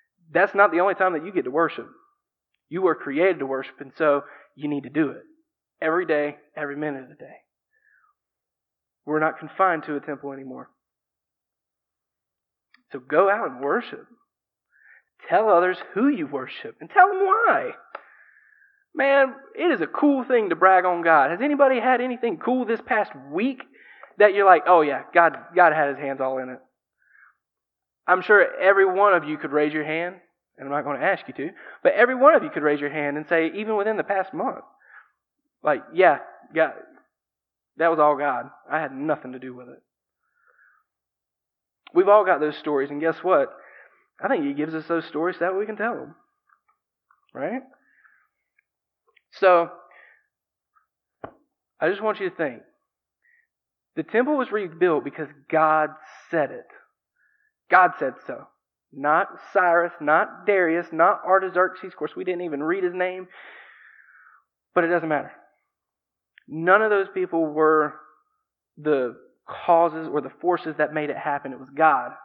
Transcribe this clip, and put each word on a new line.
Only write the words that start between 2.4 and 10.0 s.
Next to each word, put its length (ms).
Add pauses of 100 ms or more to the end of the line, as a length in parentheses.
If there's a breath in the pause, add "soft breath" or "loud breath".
You 140
were 120
created 460
to 60
worship, 340
and 140
so 300 (300 loud breath)
you 140
need 160
to 60
do 200
it 140 (560)
every 260
day, 320 (180)
every 200
minute 260
of 60
the 80
day. 200 (1700)
We're 140
not 220
confined 440
to 120
a 40